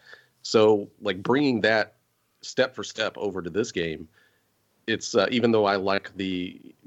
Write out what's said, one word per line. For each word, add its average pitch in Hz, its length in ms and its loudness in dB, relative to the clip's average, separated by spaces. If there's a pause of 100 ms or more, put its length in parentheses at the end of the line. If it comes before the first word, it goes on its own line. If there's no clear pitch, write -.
(420)
So, 107 480 4 (120)
like, 101 200 -4
bringing 127 400 2
that 107 340 2 (460)
step - 320 -2
for 104 100 -12
step 104 340 -6
over 95 240 -6
to 87 80 -8
this 104 240 -2
game, 80 340 -6 (800)
it's, - 280 -4
uh, 98 160 4
even 117 200 2
though 110 140 4
I 98 100 2
like 98 400 -4
the, 95 580 -6 (140)